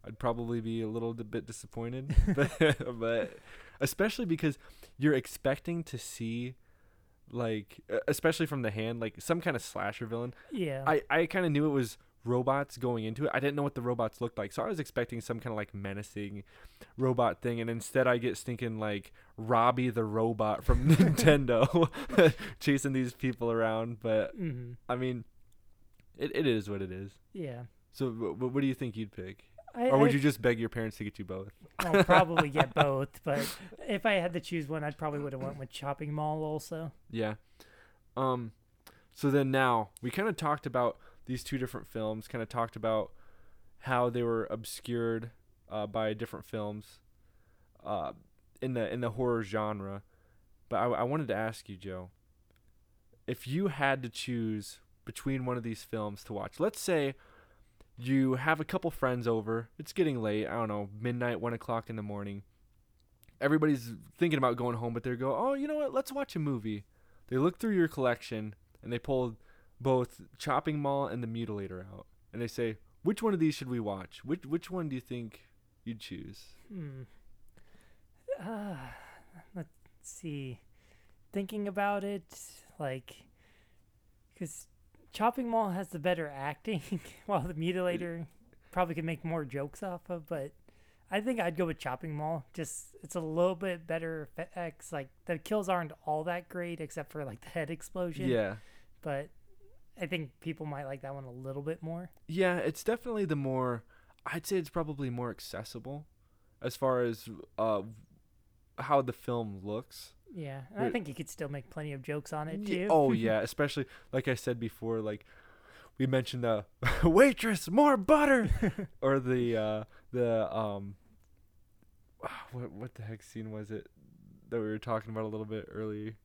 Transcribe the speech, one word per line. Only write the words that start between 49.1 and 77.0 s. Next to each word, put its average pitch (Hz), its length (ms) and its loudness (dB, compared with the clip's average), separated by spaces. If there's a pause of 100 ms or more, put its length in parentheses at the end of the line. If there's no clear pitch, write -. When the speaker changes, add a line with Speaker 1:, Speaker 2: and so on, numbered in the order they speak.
Speaker 1:
horror 120 300 2
genre. 101 640 -4 (640)
But 113 120 0
I, 120 40 4
I 123 180 2
wanted 120 260 0
to 98 60 0
ask 110 320 -4
you, 98 100 -12
Joe, 92 340 -10 (1160)
if 123 200 -6
you 175 200 0
had 135 360 0
to 120 60 -6
choose 110 680 -4 (260)
between 135 400 -4
one 123 120 0
of 117 60 -6
these 113 200 -6
films 104 420 -6
to 113 80 -8
watch, 101 260 -6
let's 214 200 2
say 147 360 2 (840)
you 131 380 4
have 151 240 2
a 156 60 -2
couple 175 260 -2
friends 123 360 0
over, 113 500 0
it's - 160 -12
getting 147 280 2
late, 107 260 0
I 71 60 -4
don't 113 140 -2
know, 104 220 -4 (100)
midnight, 120 400 -2
one 117 140 -2
o'clock 113 360 -4
in 113 60 -6
the 107 80 -6
morning. 101 400 -6 (960)
Everybody's 143 520 2 (240)
thinking 165 200 4
about 123 180 4
going 120 220 0
home, 117 160 -2
but 113 100 -4
they 123 120 -2
go, 127 200 0
"Oh, 247 180 2
you 277 140 -2
know 302 80 -2
what? 294 180 -2
Let's 269 180 -2
watch 277 240 -6
a 175 40 -2
movie." 110 460 -2 (420)
They 131 100 0
look 165 220 2
through 220 160 2
your 170 120 6
collection, 117 680 -2 (260)
and 113 100 -8
they 120 80 -2
pull 127 380 0 (460)
both 127 380 2 (160)
Chopping 147 420 0
Mall 139 280 0
and 120 140 -4
The 113 60 -4
Mutilator 101 680 -4
out, - 140 -16 (240)
and 117 100 -6
they 117 60 -2
say, 110 300 -2 (260)
"Which 202 180 2
one 220 120 4
of 175 60 0
these 156 140 4
should 131 160 -8
we 123 100 0
watch? 98 460 -6
Which, 160 200 -4
which 165 260 -4
one 175 180 -4
do 131 60 -4
you 127 60 -4
think - 480 -10 (340)
you'd 113 160 -8
choose?" - 540 -12 (180)
Speaker 2:
Hmm. 143 320 -10 (1400)